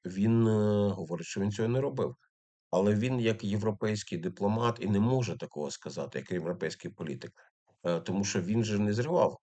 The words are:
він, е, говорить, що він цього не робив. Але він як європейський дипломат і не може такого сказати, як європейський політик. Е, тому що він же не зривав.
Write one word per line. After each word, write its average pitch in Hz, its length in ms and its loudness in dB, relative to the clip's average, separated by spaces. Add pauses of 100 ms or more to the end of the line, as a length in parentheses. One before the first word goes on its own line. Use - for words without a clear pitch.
він, 110 420 2
е, 104 420 4
говорить, 87 380 -4
що - 140 -6
він 101 100 2
цього 110 180 -2
не 127 120 2
робив. 135 340 -2 (560)
Але 101 240 4
він 123 260 2
як 110 240 0
європейський 104 720 -2
дипломат 107 640 0
і 92 60 -4
не 101 140 4
може 117 360 2
такого 73 340 -8
сказати, 69 480 -8
як 67 140 -6
європейський 85 580 -4
політик. - 420 -10 (520)
Е, 85 160 0
тому 98 240 -2
що 101 160 -2
він 107 240 0
же 107 140 0
не 104 140 2
зривав. 123 500 2